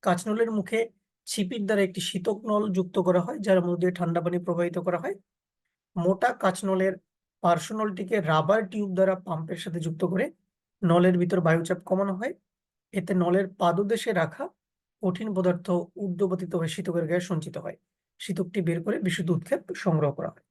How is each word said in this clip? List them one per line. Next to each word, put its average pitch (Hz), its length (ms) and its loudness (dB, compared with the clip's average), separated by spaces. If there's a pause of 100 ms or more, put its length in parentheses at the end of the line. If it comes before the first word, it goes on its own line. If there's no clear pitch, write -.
কাঁচনলের 214 480 0
মুখে 214 300 -2 (460)
ছিপির 208 380 -4
দ্বারা 202 180 2
একটি 185 180 -2
শীতক 190 440 -2
নল 208 180 2 (100)
যুক্ত 180 260 0
করা 175 220 4
হয়, 247 180 -4
যার 196 220 4
মধ্য 175 200 0
দিয়ে 180 180 0
ঠান্ডা 170 220 0
পানি 175 180 -2
প্রবাহিত 175 400 -2
করা 175 200 -2
হয়। 370 180 -6 (800)
মোটা 190 360 2
কাঁচনলের 190 640 0 (480)
পার্শ্বনলটিকে 190 760 0
রাবার 160 480 4
টিউব 208 260 -4
দ্বারা 190 260 4
পাম্পের 160 380 -6
সাথে 170 220 -8
যুক্ত 160 240 -4
করে 190 220 0 (560)
নলের 180 360 6
ভিতর 175 220 2
বায়ুচাপ 165 440 2
কমানো 196 300 0
হয়। 226 180 -6 (600)
এতে 190 200 -2
নলের 180 320 4 (120)
পাদদেশে 196 540 2
রাখা 170 320 0 (580)
কঠিন 196 320 -2
পদার্থ 180 320 0 (300)
ঊর্ধ্বপতিত 185 580 -2
হয়ে 165 200 -2
শীতকের 175 320 -2
গায়ে 175 220 -2
সঞ্চিত 165 300 -4
হয়। - 180 -12 (440)
শীতকটি 185 400 -4
বের 170 220 0
করে 208 180 -2
বিশুদ্ধ 180 300 -2
উৎক্ষেপ 269 300 -2 (140)
সংগ্রহ 151 380 0
করা - 200 -6
হয়। - 180 -20